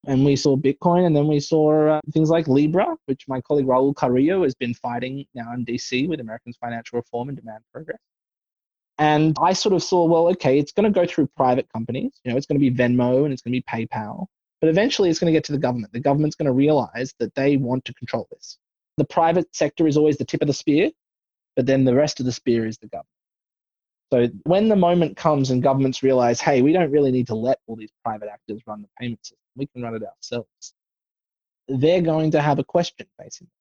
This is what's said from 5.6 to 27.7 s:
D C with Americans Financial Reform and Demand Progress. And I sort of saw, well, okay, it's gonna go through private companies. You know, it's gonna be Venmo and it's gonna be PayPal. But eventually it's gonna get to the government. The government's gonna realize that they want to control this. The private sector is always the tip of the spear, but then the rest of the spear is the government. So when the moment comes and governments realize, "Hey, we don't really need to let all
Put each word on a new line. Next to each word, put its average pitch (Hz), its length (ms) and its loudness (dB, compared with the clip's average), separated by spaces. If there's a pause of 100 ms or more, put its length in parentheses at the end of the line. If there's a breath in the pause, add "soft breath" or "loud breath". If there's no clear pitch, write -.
D 120 140 -6
C 131 300 -4
with 156 100 -4
Americans 117 420 -14
Financial 117 360 -10
Reform 120 320 -6
and 135 100 -10
Demand 113 240 -18 (100)
Progress. 160 280 -14 (1000)
And 151 420 4
I 175 120 4
sort 190 220 0
of 170 80 0
saw, 175 220 2
well, 165 260 4
okay, 143 280 2
it's 147 140 -2
gonna 208 180 2
go 180 160 2
through 156 300 -2
private 127 360 0
companies. 120 400 -6 (120)
You 123 80 -4
know, 120 40 -2
it's 139 100 -4
gonna 143 120 0
be 139 120 4
Venmo 123 540 2
and 147 80 -2
it's 127 100 -10
gonna 120 100 -6
be 127 100 -4
PayPal. 113 640 -8 (340)
But 160 100 4
eventually 196 380 2
it's 156 120 0
gonna 165 120 2
get 156 120 2
to - 80 -8
the 135 60 -2
government. 123 340 -4
The 120 80 -6
government's 147 360 0
gonna 147 160 -2
realize 131 680 0
that 110 160 -6
they 139 200 2
want 127 280 -2
to 117 100 -16
control - 380 -8
this. - 260 -20 (380)
The 151 80 0
private 170 500 0
sector 156 320 0
is 147 100 2
always 151 220 2
the 143 60 -6
tip - 180 -4
of 147 60 0
the 143 40 0
spear, 160 380 0 (640)
but 127 100 0
then 135 200 2
the 123 100 4
rest 143 240 0
of 127 80 -4
the 120 60 -2
spear 117 340 -2
is 110 100 -8
the - 120 -20
government. - 200 -14 (1040)
So 120 160 4 (160)
when 196 240 2
the 208 80 4
moment 175 400 2
comes 139 340 0
and 127 120 0
governments 135 400 0
realize, 123 360 2
"Hey, 139 220 2
we 147 140 4
don't 170 160 2
really 143 200 2
need 127 180 0
to 113 60 -4
let 120 320 -2
all 113 100 -12